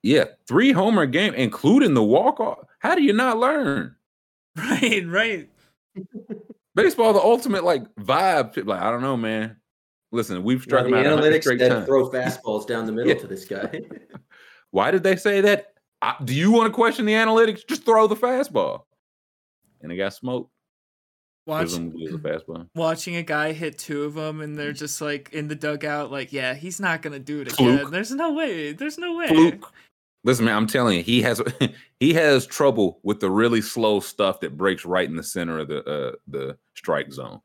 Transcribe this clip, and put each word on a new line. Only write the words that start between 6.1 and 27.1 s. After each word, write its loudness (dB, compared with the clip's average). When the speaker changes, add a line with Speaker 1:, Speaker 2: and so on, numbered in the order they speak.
Speaker 1:
Baseball, 4
the 6
ultimate, 2
like, 2
vibe. 0
Like, -2
I 0
don't -4
know, -2
man. -4
Listen, -4
we've 2
Speaker 3:
Now, -10
Speaker 1:
struck 2
Speaker 3:
the 0
Speaker 1:
him 4
out 2
a 4
hundred 4
Speaker 3:
analytics 2
Speaker 1:
straight 0
Speaker 3:
that 6
Speaker 1:
times. 0
Speaker 3:
throw 2
fastballs -6
down -4
the -6
middle -2
Speaker 1:
<laughs> 4
Yeah. -2
Speaker 3:
to -14
this -12
guy. -8
<laughs> -20
Speaker 1:
Why 2
did 0
they 4
say 0
that? 2
I, -2
do -4
you 4
wanna 6
question 0
the 2
analytics? 2
Just -6
throw 6
the 2
fastball. -2
And -14
it -8
got -4
smoked. -8
Speaker 2:
Watch-, -4
Speaker 1:
Presumably -6
it -8
was -10
a -16
fastball. -8
Speaker 2:
watching -4
a -6
guy -4
hit -8
two -6
of -8
'em, -8
and -10
they're -8
just, -10
like, -8
in -8
the -8
dugout, -6
like, -10
"Yeah, -4
he's -12
not -2
gonna -10